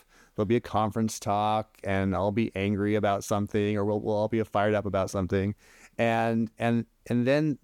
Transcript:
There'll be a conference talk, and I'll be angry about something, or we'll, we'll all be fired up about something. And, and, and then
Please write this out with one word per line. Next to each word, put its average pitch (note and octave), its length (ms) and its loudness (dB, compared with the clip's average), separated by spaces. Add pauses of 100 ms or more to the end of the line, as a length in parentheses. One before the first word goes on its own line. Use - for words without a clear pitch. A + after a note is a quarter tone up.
(360)
There'll G#2+ 100 -2
be A2+ 100 2
a B2 60 2
conference A2 580 -2
talk, G#2+ 640 -2
and F#2+ 320 0
I'll G2 160 0
be A2 240 0
angry G2+ 400 0
about G#2 300 0
something, G#2 520 0
or G2+ 60 -2
we'll, G#2 160 0
we'll A2 160 -2
all G#2+ 140 0
be A2+ 140 0
fired G#2 300 2
up G2+ 120 0
about F#2+ 240 0
something. G2 440 0 (440)
And, A2+ 600 0
and, A#2 280 0 (220)
and A#2+ 200 0
then D3 360 2